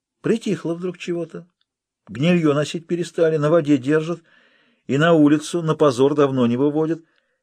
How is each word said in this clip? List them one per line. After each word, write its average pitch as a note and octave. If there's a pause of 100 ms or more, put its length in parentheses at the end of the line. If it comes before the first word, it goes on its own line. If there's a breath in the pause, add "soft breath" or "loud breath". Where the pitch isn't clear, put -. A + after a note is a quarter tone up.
(220)
притихло E3+
вдруг F3
чего-то. E3+ (600)
Гнильё D#3
носить D3+
перестали, E3+
на D3
воде D3
держат, D#3 (680 soft breath)
и B2+
на E3
улицу D3+
на D#3
позор C#3
давно C3+
не A#2+
выводят. D#3 (400)